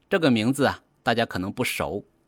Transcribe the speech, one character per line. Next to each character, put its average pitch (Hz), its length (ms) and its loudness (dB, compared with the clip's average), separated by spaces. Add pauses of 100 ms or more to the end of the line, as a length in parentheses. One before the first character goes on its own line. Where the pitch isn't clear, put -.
这 196 120 0
个 156 100 4
名 117 220 2
字 131 140 2
啊， - 180 -2 (180)
大 117 140 2
家 117 100 0
可 - 140 -6
能 98 120 -6
不 120 120 -4
熟， 87 400 -4 (240)